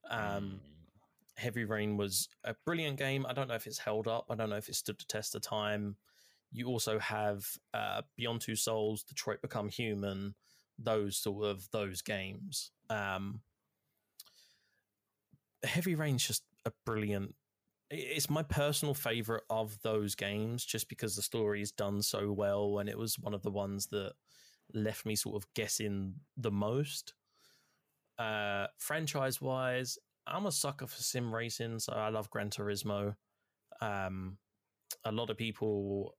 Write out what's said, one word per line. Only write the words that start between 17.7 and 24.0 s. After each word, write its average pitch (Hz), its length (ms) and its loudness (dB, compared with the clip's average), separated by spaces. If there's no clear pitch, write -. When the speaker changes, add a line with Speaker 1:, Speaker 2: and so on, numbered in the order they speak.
Speaker 1:
i-, 147 40 -6
it's 147 340 0
my 156 140 4
personal 147 500 4
favorite 113 560 0
of 110 320 0
those 107 340 4
games, 107 500 0
just - 240 -2
because 107 260 -2
the 101 60 -2
story 104 400 2
is 104 100 -2
done 101 300 0
so 104 300 2
well, 101 480 4
and 101 100 0
it 104 80 -4
was 110 200 0
one 104 160 -4
of 98 80 -2
the 104 100 -2
ones 98 360 -2
that 98 260 -2